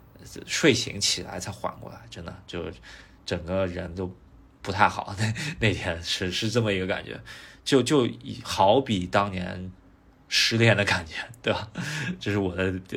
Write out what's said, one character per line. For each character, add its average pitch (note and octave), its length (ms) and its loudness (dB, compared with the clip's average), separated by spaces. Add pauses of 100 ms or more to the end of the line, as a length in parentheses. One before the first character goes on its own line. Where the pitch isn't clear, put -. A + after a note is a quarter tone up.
(440)
睡 - 300 6
醒 - 260 -4
起 - 220 0
来 F#2 180 -8
才 G2 100 -8
缓 - 300 -6
过 - 100 -14
来， - 80 -16 (120)
真 - 120 -14
的， E2 120 -12 (120)
就 E2+ 180 -6 (600)
整 F2 220 -4
个 F#2+ 200 0
人 F2 280 -6
都 F#2 200 -6 (460)
不 - 100 -6
太 G2 160 6
好， - 280 -2
<laughs> - 40 -10
那， A2 160 2 (240)
那 G#2+ 140 2
天 E2+ 300 -4
是， F2+ 280 -2
是 G#2+ 200 -2
这 A#2 100 2
么 G#2+ 100 2
一 F#2+ 80 0
个 F#2 80 -2
感 F2+ 160 -2
觉， - 160 -10 (460)
就， C3 180 6
就 C3 240 4 (380)
好 G#2 340 4
比 A2 280 0
当 G2+ 240 0
年 F#2 420 -6 (600)
失 - 240 2
恋 A2+ 200 8
的 G2+ 80 4
感 F#2+ 200 0
觉， D#2+ 100 -14 (280)
对 A2+ 100 2
吧？ - 160 -6 (260)
<laughs> D3+ 260 -4
这 - 100 -4
是 G#2 80 0
我 F#2 160 0
的， F#2 260 -2 (160)